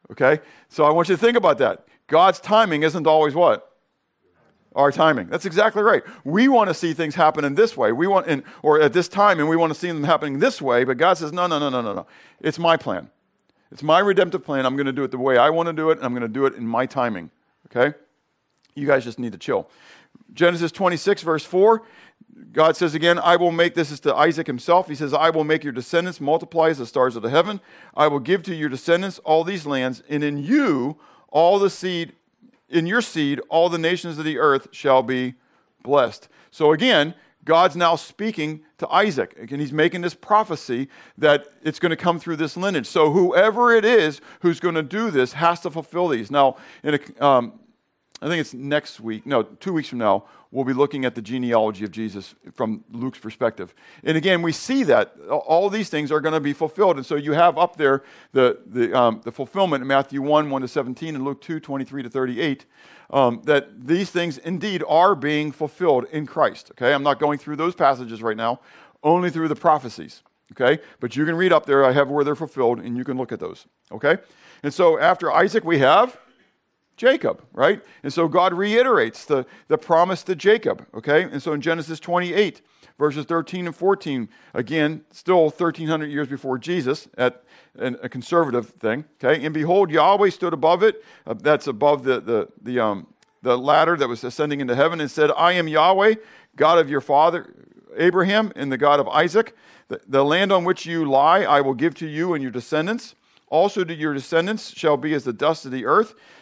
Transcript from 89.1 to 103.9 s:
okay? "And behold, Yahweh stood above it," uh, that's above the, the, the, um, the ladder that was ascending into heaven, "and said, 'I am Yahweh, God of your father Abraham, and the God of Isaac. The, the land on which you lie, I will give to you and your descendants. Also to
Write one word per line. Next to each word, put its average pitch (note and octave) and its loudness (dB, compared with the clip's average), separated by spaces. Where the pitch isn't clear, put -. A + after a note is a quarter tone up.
okay? C#3 0
"And D#3 -6
behold, E3+ 0
Yahweh F#3+ 4
stood F3 -6
above E3 2
it," G#3+ 2
uh, A2+ -6
that's D3 0
above C#3 0
the, B2+ 0
the, A2 -2
the, B2 -4
um, G2+ -2
the B2 2
ladder D3+ 2
that C#3 -2
was A#2 -8
ascending D3 -4
into B2 -2
heaven, D#3+ 0
"and D3 -6
said, D3+ 0
'I E3 2
am F3 -2
Yahweh, F#3+ 4
God D#3+ 4
of D3+ 0
your C#3+ -2
father D#3 0
Abraham, F#3 2
and C#3 -6
the B2+ -4
God C#3+ 4
of C3 -2
Isaac. E3+ 0
The, - -12
the C#3 2
land F#3 2
on F3+ 2
which F3+ -2
you E3 -4
lie, D3+ 4
I C#3+ 4
will C3+ -2
give D3 -2
to E3 -10
you D#3+ -4
and C#3+ -4
your C3 -8
descendants. D#3 -6
Also F#3+ 0
to E3+ -8